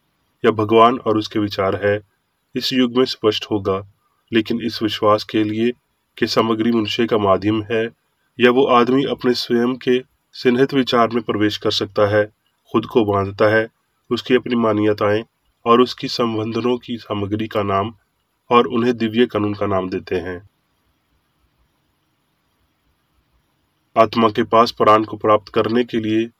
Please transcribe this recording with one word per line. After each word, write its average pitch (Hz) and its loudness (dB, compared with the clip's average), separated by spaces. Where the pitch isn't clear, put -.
या 117 4
भगवान 113 4
और 110 -2
उसके 107 -6
विचार 98 -2
है, 104 0
इस 127 -4
युग 123 0
में 131 4
स्पष्ट - -2
होगा, 98 -4
लेकिन 113 0
इस 117 -8
विश्वास 107 0
के 110 -2
लिए 110 -2
कि 113 -2
सामग्री 113 0
मनुष्य 113 -2
का 110 0
माध्यम 101 0
है 113 -4
या 123 6
वो 123 2
आदमी 123 2
अपने 120 -2
स्वयं 120 -2
के 127 0
सिन्हित 131 0
विचार 120 0
में 117 -4
प्रवेश 104 -2
कर 107 -4
सकता 104 0
है, 104 2
खुद 113 -2
को 113 2
बांधता 101 -2
है, 110 2
उसकी 120 -2
अपनी 123 0
मान्यताएं 107 0
और 117 6
उसकी 123 -2
संबंधनों 117 -2
की 123 -12
सामग्री 107 -6
का 107 -2
नाम 101 -2
और 120 4
उन्हें 120 0
दिव्य 113 0
कानून 104 -2
का 101 -4
नाम 95 -2
देते 92 -6
हैं। 90 -10
आत्मा 113 4
के 113 -2
पास 113 2
प्राण 110 4
को 107 -10
प्राप्त 107 0
करने 113 0
के 117 -6
लिए 110 -2